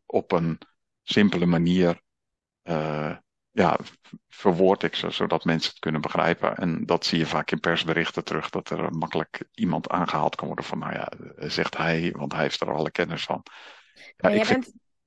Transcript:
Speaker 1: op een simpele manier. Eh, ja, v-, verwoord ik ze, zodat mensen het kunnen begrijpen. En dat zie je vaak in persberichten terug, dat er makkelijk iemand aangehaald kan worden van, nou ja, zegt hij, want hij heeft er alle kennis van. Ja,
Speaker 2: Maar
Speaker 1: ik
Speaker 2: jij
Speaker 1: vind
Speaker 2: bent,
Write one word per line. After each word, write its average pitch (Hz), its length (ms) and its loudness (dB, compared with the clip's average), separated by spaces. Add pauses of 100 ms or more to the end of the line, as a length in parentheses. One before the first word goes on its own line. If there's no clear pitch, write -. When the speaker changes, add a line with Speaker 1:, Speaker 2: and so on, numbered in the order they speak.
Speaker 1:
op - 260 -2
een 85 260 0 (460)
simpele 92 420 4
manier. 87 560 4 (600)
Eh, 78 540 -4 (360)
ja, 92 300 2
v-, - 320 -18 (140)
verwoord 92 560 4
ik 82 120 0
ze, 87 160 -4
zodat 85 340 0
mensen 82 240 2
het - 100 -18
kunnen 78 220 -2
begrijpen. 82 560 2
En 85 280 -2
dat 85 200 0
zie 87 120 0
je 80 80 2
vaak 76 260 -2
in 82 80 -2
persberichten 82 640 0
terug, 78 260 -4
dat - 200 -6
er 80 220 -2
makkelijk 80 520 -4 (100)
iemand 87 360 -2
aangehaald 80 460 0
kan - 120 -8
worden - 180 -8
van, - 140 -8
nou - 140 -6
ja, - 180 -6 (240)
zegt - 420 -4
hij, 82 400 0
want 71 160 -6
hij 80 80 -2
heeft 71 200 -2
er 71 120 -2
alle 76 180 -2
kennis 82 320 -4
van. - 180 -4 (520)
Ja, - 80 -20 (160)
Speaker 2:
Maar 185 140 4
Speaker 1:
ik 208 60 4
Speaker 2:
jij 220 80 2
Speaker 1:
vind 240 180 2
Speaker 2:
bent, - 160 -18 (280)